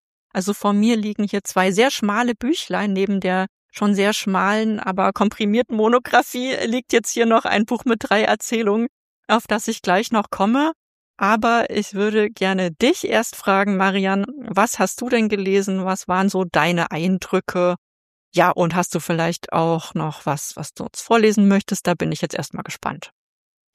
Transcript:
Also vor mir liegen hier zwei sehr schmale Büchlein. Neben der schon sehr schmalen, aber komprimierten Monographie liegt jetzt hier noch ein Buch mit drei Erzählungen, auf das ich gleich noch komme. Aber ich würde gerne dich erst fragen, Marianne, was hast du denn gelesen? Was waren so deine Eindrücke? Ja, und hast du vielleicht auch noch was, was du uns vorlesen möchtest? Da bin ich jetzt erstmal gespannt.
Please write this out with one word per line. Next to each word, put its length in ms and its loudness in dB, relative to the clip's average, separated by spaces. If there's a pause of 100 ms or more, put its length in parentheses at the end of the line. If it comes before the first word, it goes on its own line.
(300)
Also 220 -2
vor 220 -2
mir 220 2
liegen 280 -4
hier 180 -4
zwei 300 0
sehr 180 4
schmale 440 0
Büchlein. 580 -2
Neben 280 0
der 260 0 (260)
schon 220 2
sehr 180 2
schmalen, 640 0
aber 360 0
komprimierten 600 0
Monographie 800 2 (120)
liegt 260 -4
jetzt 200 2
hier 120 0
noch 220 4
ein 180 2
Buch 220 -4
mit 160 2
drei 220 2
Erzählungen, 640 0 (380)
auf 220 2
das 180 -2
ich 140 -4
gleich 320 0
noch 160 0
komme. 440 0 (440)
Aber 540 2
ich 240 -4
würde 340 0
gerne 440 -2
dich 360 0
erst 280 -2
fragen, 420 0
Marianne, 480 0 (100)
was 420 0
hast 220 -2
du 80 -6
denn 220 2
gelesen? 560 0
Was 220 -4
waren 200 2
so 160 0
deine 460 0
Eindrücke? 840 -2 (600)
Ja, 140 6
und 240 0
hast 220 -2
du 20 -4
vielleicht 540 -4
auch 420 -2
noch 320 -6
was, 300 -6
was 180 -12
du 80 -12
uns 180 -12
vorlesen 460 4
möchtest? 400 0
Da 80 2
bin 160 -2
ich 100 -6
jetzt 140 -6
erstmal 300 -8
gespannt. 460 -10 (640)